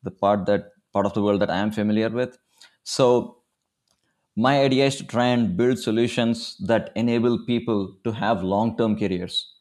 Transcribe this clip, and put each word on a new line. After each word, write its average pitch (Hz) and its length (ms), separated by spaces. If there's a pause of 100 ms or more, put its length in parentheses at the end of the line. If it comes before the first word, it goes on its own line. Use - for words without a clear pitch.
the - 80
part 101 360
that, 101 260 (200)
part 101 140
of 101 80
the 110 80
world 101 180
that 101 100
I 85 60
am 107 160
familiar 110 380
with. 123 280 (460)
So 123 540 (960)
my 135 240
idea 135 260
is 139 100
to - 80
try 123 220
and 117 300
build 123 220
solutions 117 800
that 117 360
enable 117 520
people 110 580
to 113 80
have 104 320
long-term 107 540
careers 92 640